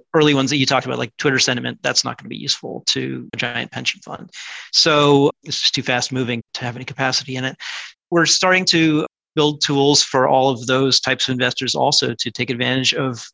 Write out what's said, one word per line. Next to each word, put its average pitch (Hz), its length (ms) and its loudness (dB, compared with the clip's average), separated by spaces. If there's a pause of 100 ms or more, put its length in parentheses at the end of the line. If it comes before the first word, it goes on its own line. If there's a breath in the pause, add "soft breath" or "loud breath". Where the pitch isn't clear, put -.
(120)
early 151 220 6
ones 135 160 2
that 147 80 0
you 131 80 2
talked 127 180 2
about, 127 140 -4
like 120 180 -6
Twitter 135 220 2
sentiment, 123 440 -2
that's 131 220 -2
not 120 140 -8
gonna 131 100 -18
be - 80 -14
useful - 520 -8
to 131 440 -6
a - 60 -14
giant 120 320 -6
pension - 320 -8
fund. - 280 -16 (440 loud breath)
So 147 560 6 (120)
it's - 160 -8
just - 160 0
too 135 80 -2
fast 123 300 -2
moving 123 300 -4 (100)
to - 140 -10
have 120 100 -8
any 127 80 -12
capacity 131 520 -4
in 127 100 -6
it. 139 100 -6 (540 loud breath)
We're 170 160 4
starting 185 400 2
to 160 400 4 (280)
build 151 280 2
tools 143 400 4
for 131 260 2
all 135 220 4
of 120 160 -6
those 131 340 2
types - 280 -2
of 131 40 -2
investors 123 420 -2
also 131 400 0
to - 160 -8
take 127 200 -6
advantage 127 420 0
of 131 420 -4